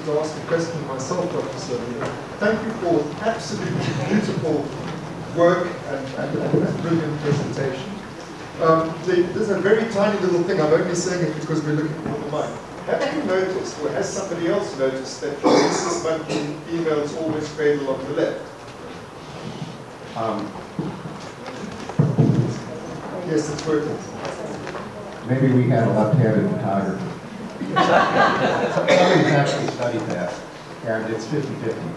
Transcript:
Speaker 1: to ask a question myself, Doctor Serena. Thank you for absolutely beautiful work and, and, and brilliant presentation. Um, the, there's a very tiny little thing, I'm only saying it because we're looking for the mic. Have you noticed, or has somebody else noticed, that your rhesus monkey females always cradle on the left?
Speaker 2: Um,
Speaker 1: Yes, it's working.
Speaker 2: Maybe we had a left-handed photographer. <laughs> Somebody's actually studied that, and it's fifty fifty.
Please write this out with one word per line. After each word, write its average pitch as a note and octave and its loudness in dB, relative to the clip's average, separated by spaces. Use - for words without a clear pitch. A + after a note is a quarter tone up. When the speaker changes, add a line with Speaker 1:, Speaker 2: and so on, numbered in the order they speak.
Speaker 1:
to D3+ 2
ask D#3 -2
a C#3+ -8
question E3 0
myself, C3 -2
Doctor - -4
Serena. A#2+ -4
Thank G#3+ 2
you - -4
for D#3+ 4
absolutely - -2
beautiful D#3+ 2
work F3 6
and, C3+ -4
and, D3 -2
and E3 2
brilliant D#3 0
presentation. C#3 0
Um, D#3+ 6
the, F3+ 6
there's G#3 0
a F3+ 2
very A3 4
tiny G3+ 2
little F3 4
thing, E3+ 2
I'm D3+ 6
only F3 4
saying F3 0
it - -2
because D#3 0
we're D3+ 0
looking D#3 0
for D3+ -4
the D3+ -6
mic. D3+ -2
Have - 0
you - 0
noticed, - 0
or D3 0
has F3+ 0
somebody E3+ -2
else G3 0
noticed, C3 -2
that C#3+ -4
your D3+ 8
rhesus E3+ 4
monkey D3 -2
females D#3+ 0
always D#3 -2
cradle D3 2
on B2+ -4
the - -4
left? - 0
Speaker 2:
Um, A2 -2
Speaker 1:
Yes, D3+ 0
it's - -6
working. D3+ 0
Speaker 2:
Maybe C3 4
we B2 6
had A2+ 6
a G2+ 4
left-handed G#2 6
photographer. F#2+ 0
<laughs> - 2
Somebody's F3+ 6
actually - 2
studied - -2
that, F2 -4
and A2 -2
it's A2 -6
fifty - -2
fifty. - -4